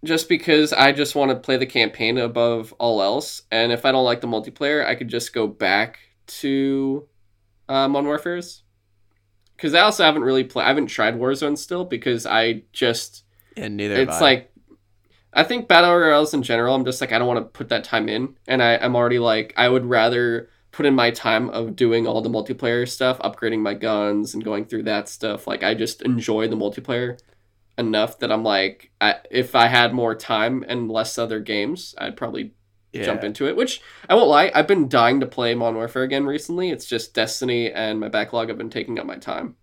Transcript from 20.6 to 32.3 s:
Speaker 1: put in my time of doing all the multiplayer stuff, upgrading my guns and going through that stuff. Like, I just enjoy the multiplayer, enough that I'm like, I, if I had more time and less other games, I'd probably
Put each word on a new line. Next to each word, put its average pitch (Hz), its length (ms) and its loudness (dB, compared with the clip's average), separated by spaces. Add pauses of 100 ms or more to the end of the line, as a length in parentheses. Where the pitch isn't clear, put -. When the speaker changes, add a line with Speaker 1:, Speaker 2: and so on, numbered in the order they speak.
Speaker 1:
put 147 140 -2
in 135 80 6
my 120 160 4
time 113 400 0
of 113 260 -6
doing 117 300 2
all 113 160 -2
the 120 80 -2
multiplayer 120 580 -2
stuff, 127 320 -2
upgrading 117 400 -2
my 101 140 -2
guns 104 600 -2
and 113 80 -8
going 107 220 -4
through 110 200 -8
that 104 240 -4
stuff. - 380 -8
Like, - 160 -6
I 104 120 0
just 113 280 -6
enjoy 113 460 -2
the 110 80 -4
multiplayer, 120 640 -6 (680)
enough 107 340 0
that 117 120 -2
I'm 110 120 0
like, 98 460 -2 (100)
I, 104 160 4 (140)
if 127 240 -2
I 120 120 6
had 120 260 4
more 117 220 0
time 117 520 -2
and 120 240 -6
less 110 280 -4
other 110 220 -4
games, 110 580 -6
I'd - 180 -8
probably 117 380 -10 (400)